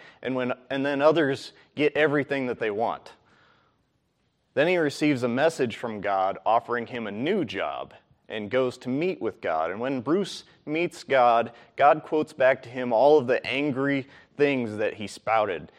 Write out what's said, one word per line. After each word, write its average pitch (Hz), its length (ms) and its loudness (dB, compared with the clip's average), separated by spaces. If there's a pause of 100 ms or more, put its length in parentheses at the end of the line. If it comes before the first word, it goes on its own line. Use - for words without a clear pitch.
(220)
and 127 140 -4
when, 127 180 -2 (160)
and 135 160 -4
then 139 160 -2
others 135 500 2 (220)
get 147 240 2
everything 139 480 0
that 120 140 -4
they 113 100 -2
want. 101 440 -4 (1400)
Then 143 140 4
he 185 100 2
receives 147 460 0
a 127 40 0
message 131 500 0
from 110 220 -8
God 95 460 0
offering 117 400 0
him 117 220 -8
a 98 40 -6
new 151 320 -2
job 78 520 -6 (340)
and 104 220 -8
goes 127 260 0
to - 120 -10
meet 160 300 -4
with 104 220 -6
God. 82 300 -2
And 101 80 -8
when 131 220 -4
Bruce 170 420 -4 (220)
meets 165 380 -6
God, 120 480 4 (240)
God 147 280 4
quotes 156 300 -4
back 131 300 2
to 117 60 -18
him 123 240 -4
all 143 240 6
of 131 80 2
the 120 200 0
angry 135 600 -2 (300)
things 127 400 0
that 107 160 -2
he 101 140 -10
spouted. 104 720 -2